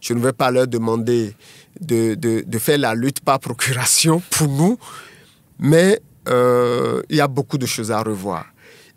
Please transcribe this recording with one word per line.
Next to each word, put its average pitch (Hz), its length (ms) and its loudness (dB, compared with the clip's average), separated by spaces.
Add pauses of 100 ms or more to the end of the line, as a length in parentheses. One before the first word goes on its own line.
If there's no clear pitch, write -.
je - 120 -6
ne 117 80 -2
vais 131 100 2
pas 131 180 0
leur 127 160 2
demander 113 720 -2 (440)
de, 113 360 0
de, 110 320 -2
de 113 100 -4
faire 147 220 0
la 117 160 0
lutte 127 240 -4
par 135 200 0
procuration 131 920 0
pour 156 160 0
nous, 165 320 2 (800)
mais, 170 400 4 (300)
euh, 123 800 2
il 151 80 0
y 147 40 4
a 147 60 4
beaucoup 135 320 -4
de 123 80 -2
choses 113 240 -4
à 110 100 0
revoir. 98 440 -6 (520)